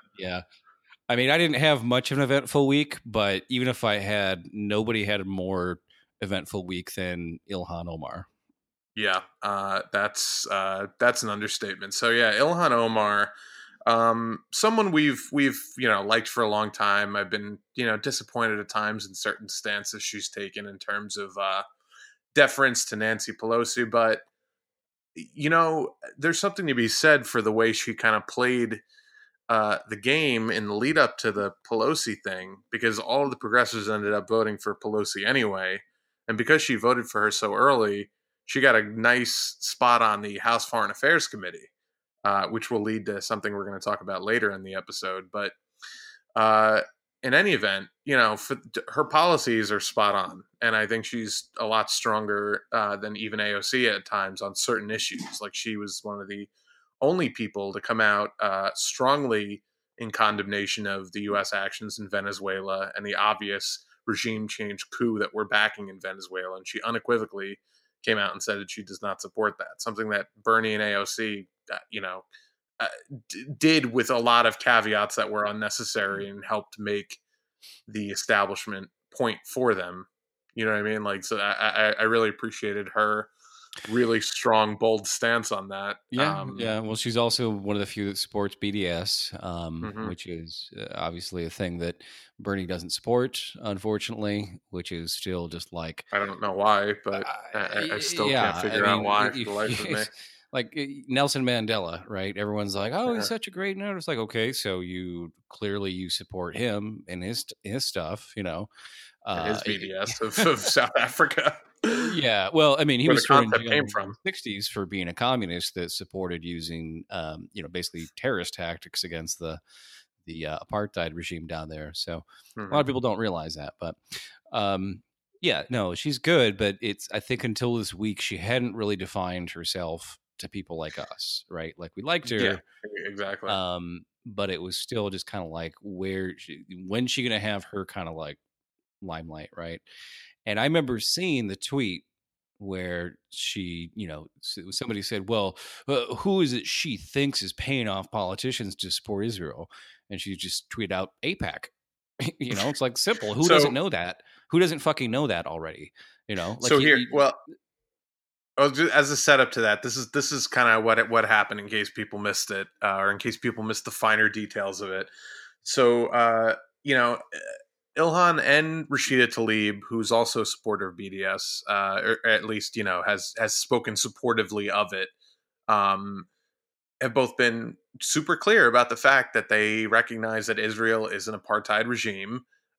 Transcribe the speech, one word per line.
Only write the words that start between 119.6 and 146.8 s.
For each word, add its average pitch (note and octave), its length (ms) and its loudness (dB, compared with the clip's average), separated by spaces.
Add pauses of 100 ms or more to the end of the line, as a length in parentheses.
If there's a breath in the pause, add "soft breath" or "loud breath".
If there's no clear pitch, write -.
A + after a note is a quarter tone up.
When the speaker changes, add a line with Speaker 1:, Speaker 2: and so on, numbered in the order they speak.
Speaker 1:
the, D#2+ 180 -8
uh, D2+ 140 -6
apartheid F#2 560 -4
regime E2 320 -8
down D#2+ 240 -8
there. D2+ 240 -10
So - 180 -6
a E2 40 -4
lot E2 80 -12
of - 460 -14
Speaker 2:
Mm-hmm. C#3+ 160 2
Speaker 1:
people C3 140 -2
don't A2+ 180 0
realize E2+ 360 -4
that, D2 260 -10
but, E2 140 -6 (580 loud breath)
um, G2 500 -2 (380)
yeah, A2 300 0
no, G2+ 240 0
she's C#3+ 240 -4
good, B2 400 4
but G2+ 240 2
it's, G#2 320 -6
I G#2+ 60 -2
think - 240 -4
until A#2+ 320 0
this G#2+ 180 -4
week, G2+ 260 -4
she - 160 -4
hadn't A2+ 400 -2
really G#2 200 0
defined F2+ 540 -6
herself E2+ 680 -8 (220)
to - 100 -14
people E2+ 280 -10
like D#2 200 -8
us, - 500 -8
right? D#2+ 300 -10
Like, E2+ 180 -14
we G2 60 -10
liked D#3+ 260 -4
her, A#2+ 80 -2
Speaker 2:
Yeah, G2 180 2
e-, G2 520 -12
exactly. G2 420 -8
Speaker 1:
um, F2+ 560 -4 (220)
but G2+ 240 -4
it F2 100 -4
was F2+ 160 -8
still G#2+ 320 -4
just F#2 180 -8
kinda F#2+ 200 -8
like, E2 340 -8
where F#2+ 580 -6
she, - 260 -16 (220)
when's A#2+ 240 0
she C3+ 120 0
gonna A2+ 180 0
have G2+ 320 -4
her G2 140 -6
kinda, E2+ 260 -8
like, D#2 260 -10 (640)
limelight, E2 560 -10
right? E2 240 -10 (640 loud breath)
And G#2 120 -2
I A2+ 60 2
remember C#3+ 340 2
seeing C#3+ 500 0
the F#2+ 80 -6
tweet A2 480 -4 (540)
where F2+ 580 -6 (120)
she, E2+ 640 -6
you G2+ 140 -8
know, D#2 200 -12 (140)
s-, - 160 -8 (120)
somebody G#2 320 -4
said, G2 260 -6
"Well, G#2 300 0 (280 loud breath)
uh, B2+ 300 0
who F#3+ 240 2
is C#3 140 4
it B2 120 -4
she - 300 -2